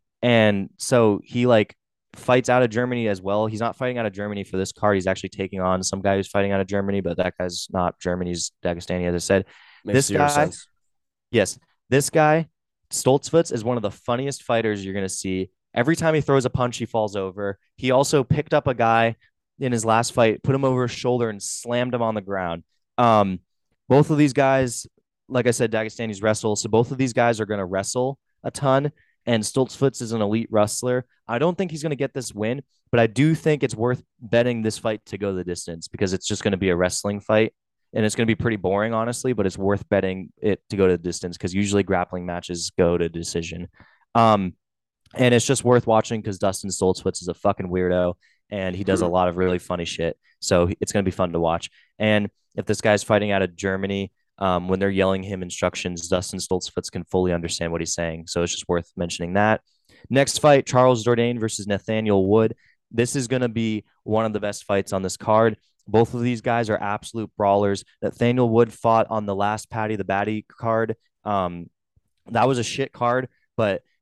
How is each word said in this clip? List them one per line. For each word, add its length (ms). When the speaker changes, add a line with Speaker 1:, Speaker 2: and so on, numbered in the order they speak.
Speaker 1:
and 560
so 460
he, 220
like, 300
fights 340
out 140
of 80
Germany 360
as 140
well. 240
He's 140
not 160
fighting 240
out 80
of 60
Germany 300
for 140
this 140
card. 240
He's 120
actually 220
taking 320
on 220
some 180
guy 140
who's 120
fighting 240
out 80
of 80
Germany, 340
but 160
that 200
guy's 340
not 280
German. 280
He's 240
Dagestani, 420
as 80
I 60
said. 260
Speaker 2:
Makes 100
Speaker 1:
This 120
Speaker 2:
zero 160
Speaker 1:
guy, 40
Speaker 2:
sense. 400
Speaker 1:
yes, 280
this 200
guy, 380
Stoltzfus, 640
is 100
one 140
of 60
the 80
funniest 520
fighters 400
you're 100
gonna 140
see. 420
Every 220
time 200
he 60
throws 240
a 40
punch, 280
he 80
falls 300
over. 420
He 140
also 320
picked 300
up 140
a 60
guy 420
in 120
his 140
last 280
fight, 300
put 120
him 100
over 180
his 80
shoulder, 380
and 120
slammed 520
him 80
on 140
the 60
ground. 420
Um, 420
both 220
of 80
these 160
guys, 540
like 200
I 40
said, 200
Dagestanis 520
wrestle, 320
so 140
both 220
of 60
these 160
guys 260
are 60
gonna 200
wrestle 520
a 80
ton, 400
and 180
Stoltzfus 580
is 100
an 100
elite 300
wrestler. 540
I 120
don't 180
think 140
he's 120
gonna 120
get 180
this 200
win, 280
but 80
I 80
do 280
think 280
it's 120
worth 280
betting 420
this 160
fight 300
to 100
go 160
the 100
distance 440
because 260
it's 140
just 160
gonna 140
be 120
a 60
wrestling 440
fight, 340
and 120
it's 100
gonna 120
be 80
pretty 220
boring, 360
honestly, 400
but 120
it's 120
worth 320
betting 420
it 280
to 80
go 100
to 60
the 100
distance 340
'cause 160
usually 300
grappling 420
matches 520
go 200
to 120
decision. 580
Um, 380
and 180
it's 120
just 180
worth 220
watching 380
'cause 160
Dustin 300
Stoltzfus 520
is 60
a 60
fucking 340
weirdo, 480
and 260
he 80
does 180
a 60
Speaker 2:
Hmm. 60
Speaker 1:
lot 140
of 100
really 220
funny 260
shit. 320
So 280
he, 120
it's 120
gonna 120
be 80
fun 220
to 60
watch. 300
And 300
if 100
this 160
guy's 220
fighting 280
out 100
of 140
Germany, 560
um, 300
when 100
they're 100
yelling 320
him 220
instructions, 640
Dustin 320
Stoltzfus 520
can 120
fully 300
understand 380
what 100
he's 120
saying. 340
So 140
it's 120
just 160
worth 260
mentioning 380
that. 280
Next 300
fight, 260
Charles 380
Jourdain 360
versus 280
Nathaniel 600
Wood. 280
This 280
is 100
gonna 220
be 340
one 220
of 60
the 80
best 240
fights 300
on 80
this 160
card. 400
Both 260
of 80
these 180
guys 300
are 80
absolute 580
brawlers. 480
Nathaniel 480
Wood 220
fought 380
on 160
the 100
last 340
Paddy 280
the 80
Baddy 420
card. 480
Um, 440
that 200
was 120
a 40
shit 300
card, 340
but 260